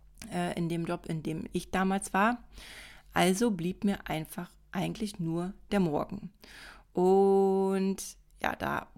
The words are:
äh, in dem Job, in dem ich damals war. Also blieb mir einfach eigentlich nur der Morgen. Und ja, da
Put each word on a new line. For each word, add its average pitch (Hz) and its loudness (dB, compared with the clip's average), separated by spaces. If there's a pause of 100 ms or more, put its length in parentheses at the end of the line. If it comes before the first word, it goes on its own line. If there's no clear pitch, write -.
(340)
äh, 175 -4
in 170 -4
dem 170 -4
Job, 170 -6
in 160 -6
dem 160 -6
ich - -6
damals 190 -2
war. 220 2 (720)
Also 185 2
blieb 180 -4
mir 202 -2
einfach 160 -6 (220)
eigentlich 190 -4
nur 170 -2 (180)
der 208 4
Morgen. 160 -2 (640)
Und 190 6 (440)
ja, - 0
da - -6 (100)